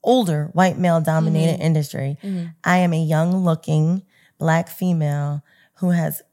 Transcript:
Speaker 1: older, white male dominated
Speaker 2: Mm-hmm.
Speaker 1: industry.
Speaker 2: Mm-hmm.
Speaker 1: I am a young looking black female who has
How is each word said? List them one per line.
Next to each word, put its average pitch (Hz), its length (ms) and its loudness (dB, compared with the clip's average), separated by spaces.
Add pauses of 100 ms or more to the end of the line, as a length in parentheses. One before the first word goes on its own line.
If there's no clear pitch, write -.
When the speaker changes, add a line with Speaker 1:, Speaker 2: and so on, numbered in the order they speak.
Speaker 1:
older, 175 520 2
white 180 220 2
male 170 240 2
dominated 160 540 2
Speaker 2:
Mm-hmm. 180 80 -6
Speaker 1:
industry. 147 580 -2
Speaker 2:
Mm-hmm. 185 260 -6 (180)
Speaker 1:
I 180 140 4
am 175 140 2
a 160 80 0
young 165 440 0
looking 160 580 0 (380)
black 160 280 0
female 147 760 -4 (300)
who 180 160 -2
has 160 300 -2 (120)